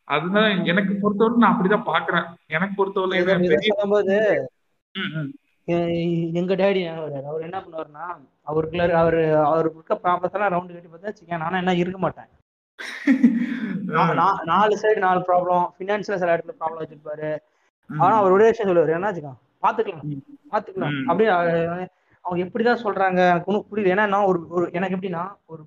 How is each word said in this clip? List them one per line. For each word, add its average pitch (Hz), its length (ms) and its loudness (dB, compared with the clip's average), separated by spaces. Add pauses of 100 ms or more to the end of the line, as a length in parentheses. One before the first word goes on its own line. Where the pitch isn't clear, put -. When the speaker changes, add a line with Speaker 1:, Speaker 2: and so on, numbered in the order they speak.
Speaker 1:
அதனால 180 460 0
எனக்கு 180 440 0
பொறுத்தவரை 214 440 0
நான் 208 160 6
அப்படிதான் 196 360 0
பாக்குறேன். 170 360 -2 (220)
எனக்கு 185 280 -4
பொறுத்தவரை 190 460 0
Speaker 2:
இதை, 185 140 2
Speaker 1:
ஏன்னா 180 80 2
Speaker 2:
இதை 180 120 4
Speaker 1:
பெரிய 208 180 2
Speaker 2:
சொல்லும்போது 196 760 2 (460)
Speaker 1:
ம், 160 260 -6
ம். 139 140 -6 (320)
Speaker 2:
எ-, 170 680 0
எங்க 180 220 0
டேடி 190 280 2
ஞாபகம் 160 300 -8
வராரு. 139 120 -10
அவர் 156 160 -8
என்ன 185 180 -10
பண்ணுவாருன்னா, 160 580 -14 (260)
அவருக்குள்ள 160 540 0
அவரு, 165 400 4
அவருக்கு 160 460 0
இருக்க 165 260 -2
ப்ராப்ளம்ஸ் 180 240 0
எல்லாம் 196 180 0
ரவுண்டு 180 220 -4
கட்டி 175 140 -20
பார்த்தா 170 240 -12
வச்சுக்கேன், 170 260 -10
நானா 165 200 -4
என்ன 180 180 0
இருக்க 175 220 -2
மாட்டேன். 147 300 -4 (500)
Speaker 1:
<laughs> - 1080 0
Speaker 2:
நா-, 151 260 2
நா-, 170 300 2
நாலு 202 380 2
சைடு 214 160 4
நாலு 185 300 2
ப்ராப்ளம், 180 400 2 (120)
ஃபினான்ஷியலா 202 200 -4
சில 180 380 0
இடத்துல 165 260 -10
ப்ராப்ளம் 160 160 -6
வச்சிருப்பாரு. 151 580 -10 (500)
Speaker 1:
ம். 151 140 -2
Speaker 2:
ஆனா 190 140 4
அவர் 202 160 4
ஒரே 202 180 6
விஷயம் 208 260 0
சொல்லுவாரு, 156 140 4
என்ன 180 220 -2
வச்சுக்கோ, 147 240 -10 (260)
"பாத்துக்கலாம், 202 400 -2
Speaker 1:
ம். 147 540 -12
Speaker 2:
பாத்துக்கலாம்" 160 480 -4
Speaker 1:
ம். 143 60 -6
Speaker 2:
அப்படியே 202 200 4
அவ-, 175 580 0 (340)
அவங்க 180 240 -4
எப்படிதான் 226 380 0
சொல்றாங்க, 190 460 2
எனக்கு 170 160 2
ஒண்ணும் 202 220 -2
புரியல. 202 260 0
ஏன்னா 208 140 2
நான் 202 180 2
ஒரு, 170 220 0
ஒரு, 170 240 -2
எனக்கு 185 240 -2
எப்படின்னா, 185 400 -8 (100)
ஒரு 156 220 -20